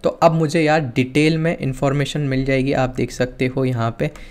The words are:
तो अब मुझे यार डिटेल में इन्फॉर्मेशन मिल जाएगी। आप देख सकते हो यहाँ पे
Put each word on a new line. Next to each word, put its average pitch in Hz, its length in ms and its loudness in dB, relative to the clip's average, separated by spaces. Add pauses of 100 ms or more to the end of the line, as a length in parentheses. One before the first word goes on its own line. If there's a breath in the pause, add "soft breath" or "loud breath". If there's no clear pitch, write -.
तो - 60 2
अब 170 220 4
मुझे 160 300 2
यार 156 200 4
डिटेल 135 560 2
में 165 200 -2
इन्फॉर्मेशन 139 640 -2
मिल 131 240 0
जाएगी। 135 280 0
आप 131 160 2
देख 127 220 -4
सकते 127 360 -2
हो 131 180 -2
यहाँ 117 340 -2
पे 151 120 -2 (200 loud breath)